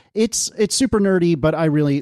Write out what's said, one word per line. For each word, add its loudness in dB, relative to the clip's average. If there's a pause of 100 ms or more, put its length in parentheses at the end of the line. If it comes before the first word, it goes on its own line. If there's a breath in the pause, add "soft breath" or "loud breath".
(140 loud breath)
it's, -2
it's 0
super 0
nerdy, 2
but 0
I -2
really, 0